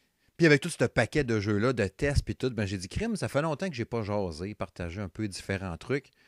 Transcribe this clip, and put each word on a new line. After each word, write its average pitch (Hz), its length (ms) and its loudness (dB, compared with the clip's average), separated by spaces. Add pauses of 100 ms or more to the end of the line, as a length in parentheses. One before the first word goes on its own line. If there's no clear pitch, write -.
(400)
Puis 165 80 8
avec 147 160 8
tout 170 80 -4
ce - 160 0
paquet 131 380 2
de 117 140 2
jeux-là, 104 360 2
de 104 120 2
tests 143 380 0
puis 107 100 -4
tout, - 140 -2
ben 110 160 -2
j'ai 98 140 -2
dit, « 90 100 -10
Crime, 226 260 -4
ça 120 140 -4
fait 139 140 0
longtemps 165 260 -2
que 151 80 -6
j'ai 113 80 -4
pas 117 180 -4
jasé, 98 520 -4
partagé 90 480 -8
un 92 80 -8
peu 107 180 -4
différents 92 480 -6
trucs. » 135 320 -4 (200)